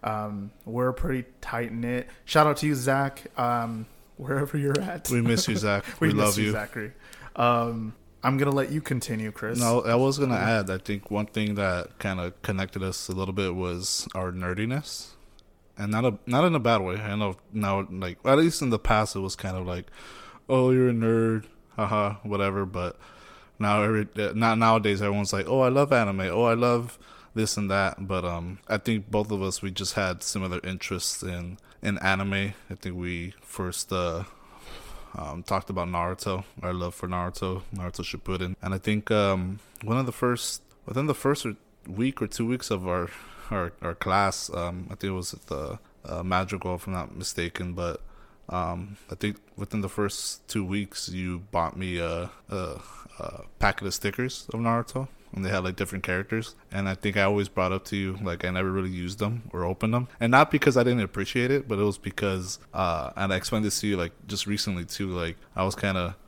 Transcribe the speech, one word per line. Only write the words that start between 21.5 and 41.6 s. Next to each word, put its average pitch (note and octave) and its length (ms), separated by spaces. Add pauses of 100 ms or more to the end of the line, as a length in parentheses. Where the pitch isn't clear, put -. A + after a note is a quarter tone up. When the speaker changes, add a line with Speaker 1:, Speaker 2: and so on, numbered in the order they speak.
Speaker 2:
haha, G#2 460
whatever." G2 440
But F2+ 320 (600)
now G#2 240
every, G#2+ 240 (120)
uh, G#2 160
not A2+ 240
nowadays, A2 420
everyone's G2+ 320
like, G2 160
"Oh, C3 140
I B2+ 80
love C#3 200
anime. G#2 380
Oh, G#2 160
I A#2 100
love A#2+ 440 (360)
this A2 220
and G2+ 140
that." G2 360
But, F#2 200
um, F2 320 (100)
I G#2+ 80
think G#2+ 340
both G#2 200
of G2 120
us, F#2+ 200
we G2 80
just F#2 240
had F#2 280
similar F#2 400
interests - 600
in, F2+ 340 (240)
in G2+ 180
anime. G2 540 (180)
I G2 80
think F2+ 180
we F2 440
first, - 540
uh, F2 300 (920)
um, D#2+ 260
talked - 280
about F2+ 180
Naruto, F2+ 560 (180)
our F2+ 100
love F2 220
for - 140
Naruto, F2+ 540 (120)
Naruto F2+ 300
Shippuden. F#2 580
And F#2 120
I F#2 40
think, G#2 320
um, G2 480 (240)
one A2 160
of C3+ 80
the A#2+ 60
first, - 500 (240)
within C3+ 200
the C#3+ 80
first - 300
or, G#2+ 120 (320)